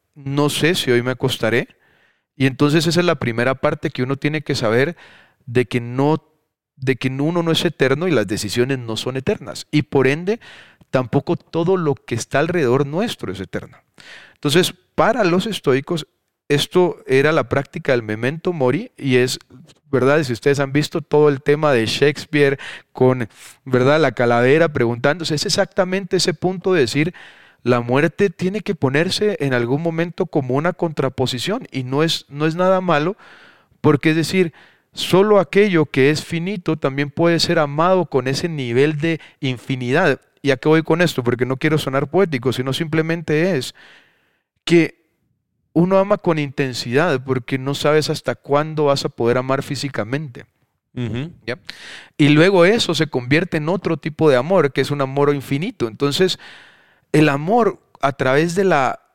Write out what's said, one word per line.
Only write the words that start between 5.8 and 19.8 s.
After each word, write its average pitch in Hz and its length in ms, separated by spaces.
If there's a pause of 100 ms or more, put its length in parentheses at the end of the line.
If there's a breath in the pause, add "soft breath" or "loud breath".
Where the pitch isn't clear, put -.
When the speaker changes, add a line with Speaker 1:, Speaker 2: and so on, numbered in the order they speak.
Speaker 1:
no, 135 420 (520)
de 131 220
que 135 120
uno 151 320
no 165 100
es 156 140
eterno 147 420
y 180 40
las 110 160
decisiones 120 500
no 113 180
son 127 220
eternas, 135 540
y 151 120
por 135 220
ende 180 340 (520 loud breath)
tampoco 135 440
todo 170 420
lo 151 180
que - 180
está 117 240
alrededor 147 480
nuestro 156 460
es 95 80
eterno. 92 380 (580 loud breath)
Entonces, 160 400 (180)
para 220 300
los 185 240
estoicos, 151 580 (420)
esto 160 500 (100)
era 139 240
la 139 180
práctica 143 440
del 120 100
memento 123 500
mori, 147 440
y 131 180
es, 127 240 (500)